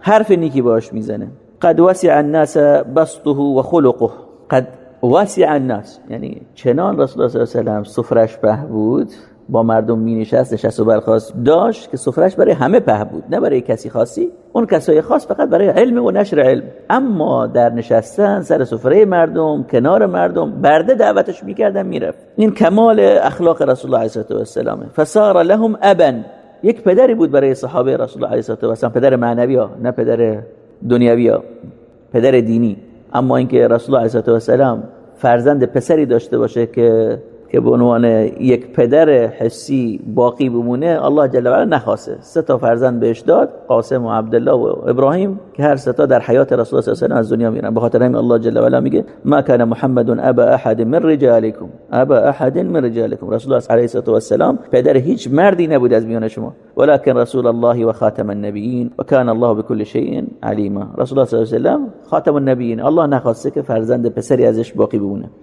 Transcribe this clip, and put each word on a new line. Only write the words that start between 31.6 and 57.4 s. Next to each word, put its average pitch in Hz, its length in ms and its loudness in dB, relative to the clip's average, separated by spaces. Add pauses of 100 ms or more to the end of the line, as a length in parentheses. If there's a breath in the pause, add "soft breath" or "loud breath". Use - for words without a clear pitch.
پدر 135 180 2
دینی. 117 460 0 (360)
اما 127 240 0
اینکه 127 320 2
رسول 117 260 0
الله 113 160 0
علیه 113 240 0
و 117 40 2
سلم 120 440 0 (320)
فرزند 127 500 2
پسری 147 420 0
داشته 120 320 0
باشه 120 280 -2
که، 113 520 0 (300)
که 120 120 2
به 117 100 0
عنوان 120 340 2
یک 117 680 0
پدر 147 360 4 (180)
حسی 117 760 -4 (140)
باقی 123 340 0
بمونه، 123 560 -2
الله 143 240 2
جل 123 180 0
و 120 40 2
علا 135 140 2
نخواسته. 120 560 -4
سه - 220 -6
تا 135 160 -2
فرزند 120 420 0
بهش 117 200 -2
داد، - 280 2 (200)
قاسم 120 360 0
و 113 80 -4
عبدالله 113 400 0
و 120 120 0 (240)
ابراهیم، 170 520 -2 (140)
که 143 80 -6
هر 147 140 2
سه 127 160 -4
تا 143 140 0
در 123 140 2
حیات 131 320 2
رسول 123 260 -2
الله 113 160 -2
صلی 123 120 -4
الله 131 100 -2
علیه - 0 -
و - 0 -
سلم - 0 -
از 113 160 -2
دنیا 117 180 0
میرن. 110 240 -6
به 113 60 0
خاطر 120 220 0
همین 123 140 0
الله 117 220 2
جل 113 180 -2
و 117 80 2
علا 123 160 2
میگه: - 240 -2 (200 loud breath)
«ما 143 180 2
کان 120 220 2
محمد 120 460 -2 (100)
ابا 120 220 2
احد 120 400 2
من 131 200 0
رجالکم، 120 680 0 (240)
ابا 127 240 2
احد 131 420 0
من 180 260 -2
رجالکم.» 113 460 -4
رسول 120 220 -4
الله 123 180 0
علیه 117 180 2 (200)
السلام 110 500 0 (120)
پدر 135 260 2
هیچ 131 360 -2
مردی 175 340 2
نبود 131 260 2
از 113 140 0
میان 113 220 -4
شما، - 240 -10 (240 soft breath)
«ولکن 139 400 2
رسول 123 300 0